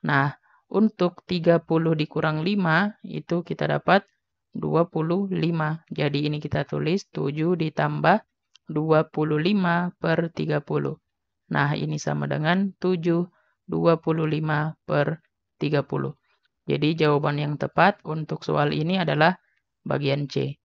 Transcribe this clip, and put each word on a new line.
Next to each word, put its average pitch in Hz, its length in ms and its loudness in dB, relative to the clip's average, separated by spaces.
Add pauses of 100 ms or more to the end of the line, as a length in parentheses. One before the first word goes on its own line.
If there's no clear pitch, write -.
Nah, 143 320 0 (320)
untuk 190 560 0
tiga 170 400 2
puluh 165 320 2
dikurang 156 480 -2
lima 190 640 0
itu 170 400 -4
kita 151 240 -4
dapat 165 320 2 (540)
dua 160 320 0
puluh 170 400 -2
lima. 160 640 -2
Jadi, 147 400 -2
ini 151 80 -4
kita 147 240 -4
tulis 156 480 -2
tujuh 156 480 -2
ditambah 151 640 2 (480)
dua 156 320 4
puluh 151 320 -2
lima 175 640 2
per 165 320 0
tiga 151 320 -2
puluh. 147 320 -2 (560)
Nah, 147 240 0
ini 151 240 -4
sama 147 240 -4
dengan 160 560 0
tujuh, 175 480 0 (400)
dua 165 320 2
puluh 160 240 -2
lima 156 480 -2 (160)
per 151 320 0 (400)
tiga 143 240 0
puluh. 139 320 -6 (480)
Jadi, 147 400 0
jawaban 147 320 2
yang 147 240 -4
tepat 160 480 2
untuk 156 400 -8
soal 147 240 0
ini 165 240 -2
adalah 160 400 2 (480)
bagian 143 400 -2
C. 139 400 -4